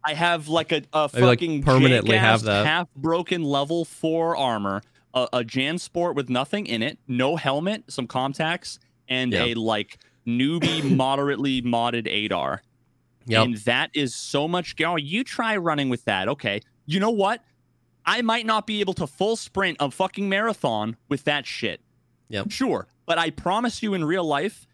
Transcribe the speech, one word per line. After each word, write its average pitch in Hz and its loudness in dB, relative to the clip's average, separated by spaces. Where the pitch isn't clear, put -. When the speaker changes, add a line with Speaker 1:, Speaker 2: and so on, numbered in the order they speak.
Speaker 1:
I 156 -2
have, 165 0
like, 160 0
a, 151 0
a 151 2
Speaker 2:
Maybe, 123 6
like, 123 6
Speaker 1:
fucking 160 -2
Speaker 2:
permanently 127 6
have 113 6
Speaker 1:
jank-ass - -6
Speaker 2:
that. 104 2
Speaker 1:
half 165 0
broken 165 0
level 147 0
four 165 0
armor, 104 0
a, 127 2
a 123 0
Jan 131 -2
Sport 170 -2
with 135 -4
nothing 139 -2
in 113 -2
it, 143 -6
no 131 2
helmet, 160 -2
some 123 -8
contacts, 143 -4
and 127 0
Speaker 2:
Yeah. 101 0
Speaker 1:
a, 120 0
like, 110 -2
newbie, 156 0
Speaker 2:
<laughs> 135 4
Speaker 1:
moderately 135 0
modded 117 0
adar. 95 -2
Speaker 2:
Yep. 110 4
Speaker 1:
And 120 -2
that 120 0
is 139 -2
so - -2
much 175 -4
go-, 165 0
"You 165 -4
try 220 -4
running 156 0
with 120 -2
that." 98 0
Okay. 110 -2
You 165 -2
know 214 2
what? 214 0
I 208 2
might 226 0
not 220 0
be 214 -2
able 190 0
to 160 -4
full 214 -2
sprint 185 -2
a 143 0
fucking 190 -2
marathon 139 -2
with 139 -4
that 147 -2
shit. - -6
Speaker 2:
Yep. 110 -4
Speaker 1:
Sure. 165 -2
But 165 2
I 165 0
promise 208 -2
you 214 -2
in 170 0
real 170 0
life 151 -2